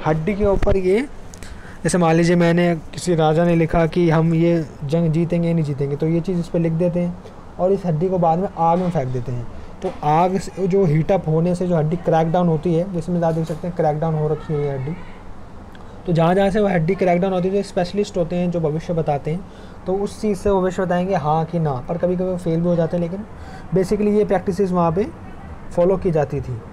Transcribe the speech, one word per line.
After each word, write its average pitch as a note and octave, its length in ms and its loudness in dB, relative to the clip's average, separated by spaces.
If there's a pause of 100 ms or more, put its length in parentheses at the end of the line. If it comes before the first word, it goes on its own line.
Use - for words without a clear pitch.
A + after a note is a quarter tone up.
हड्डी D#3+ 300 0
के G#3 100 0
ऊपर G3 320 4
ये, F#3+ 240 2 (800)
जैसे F3 140 2
मान E3 180 4
लीजिए E3+ 200 4
मैंने, E3+ 400 4
किसी E3+ 400 -4
राजा D#3 300 4
ने F3 100 4
लिखा E3 320 2
कि E3+ 220 2
हम D#3+ 240 4
ये E3 320 2 (180)
जंग D#3+ 280 0
जीतेंगे E3+ 360 0
या E3+ 60 0
नहीं E3 120 2
जीतेंगे, C#3+ 300 -2
तो D#3+ 120 -2
ये E3 140 2
चीज़ F3 180 -2
इस E3 80 -4
पर F3 120 0
लिख E3 140 2
देते F3 260 0
हैं F3 180 -2 (420)
और F3+ 120 2
इस F#3+ 140 0
हड्डी E3+ 240 0
को F#3 80 0
बाद E3+ 220 2
में F#3+ 180 -2
आग E3 220 4
में F3+ 100 0
फेंक C#3 180 -2
देते B2+ 240 -4
हैं। A#2+ 160 -6 (340)
तो F#3 100 -4 (120)
आग F3 340 4
से, F#3 300 -4
जो G3 180 4
heat D#3 260 2
up F3+ 160 2
होने E3 280 2
से F3+ 120 -2
जो F3 80 2
हड्डी D#3 200 2
crack D#3+ 360 2
down F3+ 160 2
होती D#3+ 280 2
है, F3+ 180 0
जिसमें F3 280 -2
आप E3 120 2
देख D#3+ 140 -2
सकते F3 200 -8
हैं F3 80 -6
crack D3+ 240 0
down D#3+ 160 0
हो D3+ 120 0
रखी D3+ 260 -2
है D3 80 0
ये D3 80 -2
हड्डी, C#3 260 -6 (1120)
तो F#3 80 0
जहाँ E3 220 4
जहाँ G3 140 4
से G3+ 100 0
वो G3+ 80 4
हड्डी F3+ 280 2
crack F3+ 260 2
down G3 120 0
होती F3+ 140 0
है, F#3+ 80 0
जो G3+ 80 0
स्पेशलिस्ट G3 540 -2
होते F3 180 -2
हैं F3 160 0
जो E3+ 80 -2
भविष्य D#3+ 340 -2
बताते D3+ 380 -2
हैं, F3+ 140 -6 (400)
तो F#3 100 0
उस G3+ 260 -4
चीज़ G#3 160 0
से G3+ 140 2
भविष्य F#3 300 2
बताएंगे F3+ 340 0
हाँ D#3 300 0
कि E3 140 -4
ना, D3+ 140 0 (160)
पर E3+ 80 -2
कभी F3+ 180 0
कभी F3+ 100 -2
वो F#3 120 -2
fail E3 240 -2
भी F3 60 0
हो F3 80 4
जाते E3 220 0
हैं। E3+ 60 0
लेकिन F#3 220 -6 (500)
basically G#3 360 2
ये G#3 140 4
practices F#3 460 0
वहाँ F3 200 2
पे G3+ 160 0 (680)
फॉलो F3+ 220 4
की F#3 140 -2
जाती D3 300 0
थी। B2 200 -8 (100)